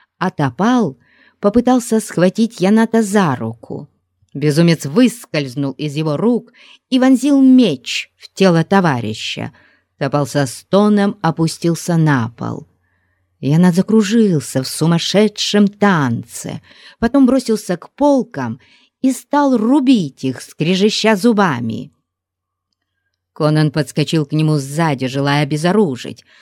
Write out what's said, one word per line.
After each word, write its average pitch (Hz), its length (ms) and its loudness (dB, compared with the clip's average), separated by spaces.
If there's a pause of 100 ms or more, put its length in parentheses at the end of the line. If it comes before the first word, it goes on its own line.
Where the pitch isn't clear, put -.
(180)
а 180 120 -2
Топал 180 680 -2 (420)
попытался 240 600 2
схватить 190 600 -2
Яната 220 420 2
за 190 340 0
руку. 117 520 -12 (460)
Безумец 151 520 2
выскользнул 143 840 -2
из 147 240 -8
его 156 200 -2
рук 226 360 -2 (380)
и 254 80 2
вонзил 269 420 4
меч 254 760 2
в - 180 -20
тело 170 300 2
товарища. 120 880 -2 (460)
Топал 143 280 -2
со 143 200 -2
стоном 202 760 0
опустился 165 720 -2
на 143 400 0
пол. 113 300 -10 (760)
Янат 160 340 2
закружился 196 880 0
в 127 60 -10
сумасшедшем 202 1000 0
танце, 139 920 -4 (380)
потом 262 260 2
бросился 233 540 0
к - 120 -20
полкам 233 680 -2 (400)
и 262 120 0
стал 277 440 0
рубить 240 680 0
их, 131 180 -6
скрежеща 202 760 0
зубами. 170 760 -2 (1400)
Конан 151 340 2
подскочил 156 540 -2
к - 80 -10
нему 156 240 0
сзади, 139 520 -4
желая 139 340 0
обезоружить, 151 840 -2 (180)